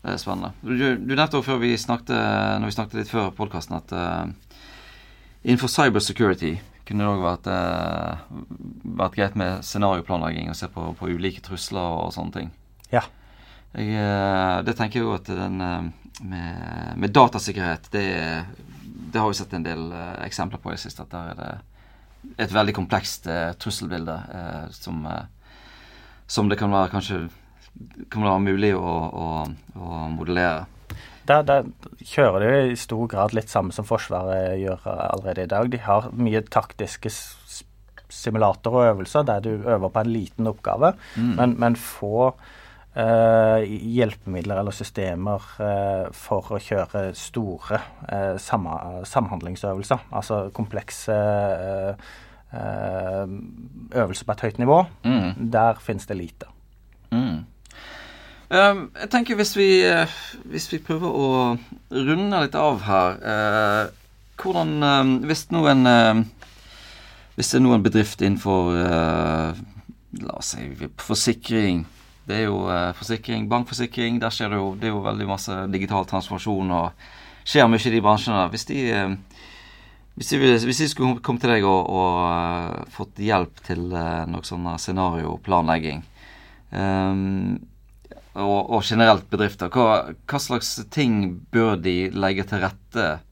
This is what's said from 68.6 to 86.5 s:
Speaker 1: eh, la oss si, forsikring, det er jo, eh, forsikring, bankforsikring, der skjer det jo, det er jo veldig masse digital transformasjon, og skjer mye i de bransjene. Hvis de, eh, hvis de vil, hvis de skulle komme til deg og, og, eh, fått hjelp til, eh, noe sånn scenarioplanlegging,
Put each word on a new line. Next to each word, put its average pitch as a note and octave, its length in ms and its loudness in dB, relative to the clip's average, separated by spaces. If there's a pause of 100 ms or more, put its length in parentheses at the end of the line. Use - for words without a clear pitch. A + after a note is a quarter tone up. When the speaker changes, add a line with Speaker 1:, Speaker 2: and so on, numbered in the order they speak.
Speaker 1:
eh, E2 760 2 (680)
la - 160 -8
oss - 180 -6
si, B1 140 -10 (280)
forsikring, G#2 880 0 (420)
det G2+ 100 -4
er A2 80 0
jo, F#2+ 240 -2
eh, F2+ 240 0
forsikring, A2 560 -4
bankforsikring, A#2+ 720 -2
der A2+ 100 0
skjer G#2+ 200 -4
det G#2 80 0
jo, G2 180 -2
det G#2+ 140 -6
er G#2+ 40 -2
jo G2+ 80 -2
veldig G#2 260 -2
masse G2 440 -4
digital F#2+ 340 0
transformasjon, F#2+ 640 -2
og E2+ 200 0 (540)
skjer C3 240 6
mye A2 160 4
i B2 60 2
de A2+ 100 4
bransjene. G#2 500 4
Hvis A2 140 -6
de, C3+ 260 -2
eh, G2 240 0 (1040)
hvis - 120 -8
de - 80 0
vil, B2+ 220 6
hvis B2 180 0
de D#3 100 2
skulle B2+ 320 0
komme A#2+ 220 -2
til B2+ 80 2
deg A2 140 4
og, F#2+ 260 4
og, F2 420 2
eh, E2+ 600 -2
fått - 260 -10
hjelp G2+ 460 0
til, F2 280 -4
eh, E2+ 340 -4
noe E2+ 160 -6
sånn F2 240 -8 (120)
scenarioplanlegging, E2 1300 0 (680)